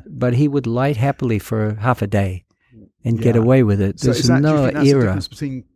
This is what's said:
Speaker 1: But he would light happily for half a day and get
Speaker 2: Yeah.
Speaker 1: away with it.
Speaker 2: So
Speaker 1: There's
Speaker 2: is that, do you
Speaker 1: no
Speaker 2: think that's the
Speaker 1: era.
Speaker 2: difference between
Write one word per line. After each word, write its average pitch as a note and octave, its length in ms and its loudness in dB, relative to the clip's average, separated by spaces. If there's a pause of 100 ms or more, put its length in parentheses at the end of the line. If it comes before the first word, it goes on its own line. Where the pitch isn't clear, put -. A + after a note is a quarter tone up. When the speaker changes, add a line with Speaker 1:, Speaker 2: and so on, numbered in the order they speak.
Speaker 1:
But B2 300 -2
he D3 120 2
would C#3 200 -2
light B2+ 300 -2
happily A#2+ 420 -2
for G#2+ 360 -4
half A#2 260 -2
a G#2+ 60 -4
day G2 380 -4 (580)
and A#2 160 -2
get A#2 160 2
Speaker 2:
Yeah. A2+ 60 4
Speaker 1:
away C3 220 4
with G2+ 180 2
it. F#2+ 180 -2
Speaker 2:
So C3 80 0
Speaker 1:
There's B2 120 0
Speaker 2:
is B2+ 80 0
that, C3 140 4
do D3+ 80 2
you D#3 40 2
Speaker 1:
no D3 100 2
Speaker 2:
think B2+ 120 0
that's D3+ 100 0
the C#3 60 6
Speaker 1:
era. C3+ 120 4
Speaker 2:
difference F#2+ 240 -2
between C3+ 360 -10 (120)